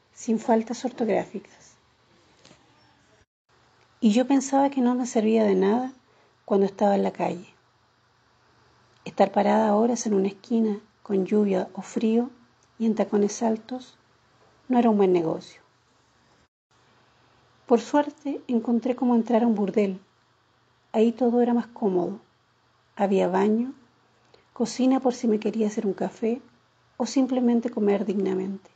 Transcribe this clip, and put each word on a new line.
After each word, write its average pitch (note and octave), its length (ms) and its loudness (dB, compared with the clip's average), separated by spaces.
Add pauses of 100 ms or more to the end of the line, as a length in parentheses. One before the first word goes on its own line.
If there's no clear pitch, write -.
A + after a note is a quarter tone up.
(140)
sin A3+ 240 -2
faltas A3+ 460 -2
ortográficas. - 920 -6 (2250)
Y G#3+ 120 4
yo B3+ 140 2
pensaba C#4 440 2
que C#4 100 -4
no B3 140 2
me B3 120 -4
servía A3 380 2
de G3+ 100 2
nada A3 380 0 (520)
cuando G3 220 2
estaba G3+ 280 0
en G3 80 0
la F#3+ 100 -2
calle. F3 340 -6 (1600)
Estar G3 260 0
parada G#3 440 2
horas A#3 320 0
en G#3 80 -2
una G3 140 0
esquina, G#3+ 520 -4 (220)
con F#3+ 240 -2
lluvia G3+ 480 0
o F#3+ 80 -12
frío A3+ 480 -2 (480)
y A3+ 80 -2
en G#3+ 80 2
tacones G3+ 480 -2
altos, A#3 540 -6 (720)
no B3 100 2
era A#3 120 4
un G#3 60 2
buen G3 160 4
negocio. E3+ 480 -4 (2000)
Por A#3 140 4
suerte, D4 680 -4
encontré A#3+ 480 2
cómo A#3+ 180 2
entrar A3+ 300 2
a - 20 4
un A3+ 80 4
burdel. G3 460 0 (920)
Ahí A3+ 200 4
todo A#3+ 280 0
era A#3+ 140 2
más A#3 140 -2
cómodo. F#3+ 520 -2 (760)
Había F#3+ 320 2
baño, G#3+ 460 0 (760)
cocina B3+ 460 0
por B3+ 160 0
si A#3+ 140 -4
me G#3+ 100 2
quería G#3+ 300 -2
hacer G#3+ 180 -6
un F#3+ 80 -2
café A3+ 480 -6 (540)
o A#3+ 100 -4
simplemente B3 640 0
comer G#3 360 0
dignamente. F#3+ 680 -4